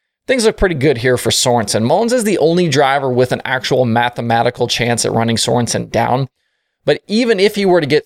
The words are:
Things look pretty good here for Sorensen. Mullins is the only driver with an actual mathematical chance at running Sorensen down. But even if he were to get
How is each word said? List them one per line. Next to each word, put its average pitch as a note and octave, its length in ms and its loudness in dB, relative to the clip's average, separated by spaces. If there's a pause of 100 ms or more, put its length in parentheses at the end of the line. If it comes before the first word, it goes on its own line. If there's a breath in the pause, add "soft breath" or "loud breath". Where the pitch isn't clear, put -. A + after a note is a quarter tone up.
(240)
Things B3+ 200 0
look A3 100 2
pretty F#3+ 200 0
good C3+ 240 0
here B2 180 2
for - 140 -2
Sorensen. A2+ 520 0
Mullins G3+ 300 0
is B3 100 0
the G3+ 140 0
only E3+ 320 2
driver C#3+ 400 2
with B2 240 2
an - 100 -4
actual B2+ 400 -2
mathematical A#2+ 840 0
chance A#2 340 -2
at G2 80 -2
running A2+ 240 0
Sorensen A#2 560 -2
down. A#2+ 380 -2 (580)
But D3 200 0
even A3+ 320 0
if G3+ 160 2
he G3+ 100 0
were F3+ 160 4
to D3 60 -2
get D3 180 0